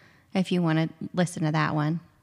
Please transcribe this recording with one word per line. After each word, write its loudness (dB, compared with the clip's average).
if -2
you 2
wanna 2
listen 0
to 2
that 0
one. 0